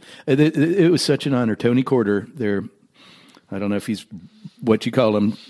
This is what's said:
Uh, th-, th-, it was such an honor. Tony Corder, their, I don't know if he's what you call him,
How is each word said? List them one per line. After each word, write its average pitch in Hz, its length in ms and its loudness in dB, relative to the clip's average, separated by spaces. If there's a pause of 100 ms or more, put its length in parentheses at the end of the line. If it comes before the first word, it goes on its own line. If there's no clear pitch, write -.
(280)
Uh, 139 80 2
th-, 151 180 2
th-, 165 240 0
it 170 120 4
was 156 120 2
such 143 240 -2
an 139 80 -2
honor. 117 220 0
Tony 123 260 2
Corder, 104 500 0
their, 101 300 -4 (880)
I 98 80 -8
don't 101 100 -6
know 101 80 -2
if 95 120 -8
he's 107 180 -8 (540)
what 110 260 2
you 117 60 -6
call 113 240 2
him, 104 200 0 (140)